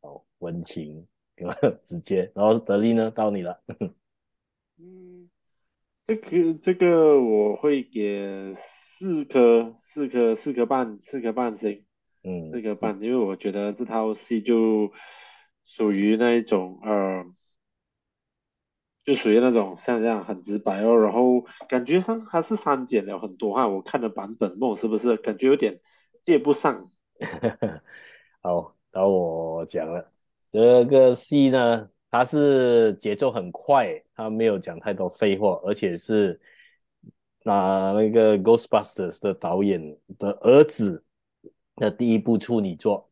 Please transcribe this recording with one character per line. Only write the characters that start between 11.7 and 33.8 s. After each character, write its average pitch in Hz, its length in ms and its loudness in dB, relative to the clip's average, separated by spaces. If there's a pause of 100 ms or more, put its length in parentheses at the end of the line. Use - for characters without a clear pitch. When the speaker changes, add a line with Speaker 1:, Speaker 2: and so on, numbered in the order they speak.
Speaker 1:
嗯， 87 280 -10
Speaker 2:
四 120 100 -10
颗 107 140 -8
半， 104 240 -8
Speaker 1:
是。 107 80 -10
Speaker 2:
因 120 60 -2
为 127 40 0
我 101 180 -2
觉 101 160 -6
得 101 220 -6
这 120 120 -8
套 110 300 -4
戏 110 280 -6
就 110 500 0 (720)
属 - 260 -4
于 104 260 2
那 120 180 2
一 117 80 2
种， 95 400 -4
呃， 98 420 -4 (1800)
就 143 100 0
属 120 160 -2
于 110 100 6
那 127 100 4
种 101 260 0
像 117 260 -4
这 113 40 0
样 110 160 -2
很 92 200 -12
直 104 160 -6
白 101 240 -4
哦， 117 160 4
然 107 140 4
后 123 300 2 (260)
感 123 180 -2
觉 170 140 2
上 226 260 -6
它 170 160 -2
是 220 140 -4
删 139 280 -2
减 110 220 -2
了 98 120 -10
很 95 180 -12
多 104 180 -4
哈， 123 120 2
我 98 140 -2
看 123 200 -6
的 113 80 -4
版 101 260 -10
本 95 240 -6
梦 117 180 -2
是 117 100 -8
不 107 120 -2
是 117 180 0
感 107 220 -8
觉 131 80 0
有 139 100 4
点 110 240 -4 (420)
接 170 160 2
不 143 140 0
上？ 123 320 -2 (340)
Speaker 1:
<laughs> - 600 -6 (640)
好， 87 320 -4 (160)
到 95 160 0
我 82 600 0
讲 82 200 -8
了。 87 180 -8 (460)
这 120 360 6
个 131 280 6
戏 139 340 2
呢， 117 400 2 (220)
它 123 140 2
是 127 720 4
节 104 200 -4
奏 104 160 0
很 92 220 -8
快， 104 500 0 (140)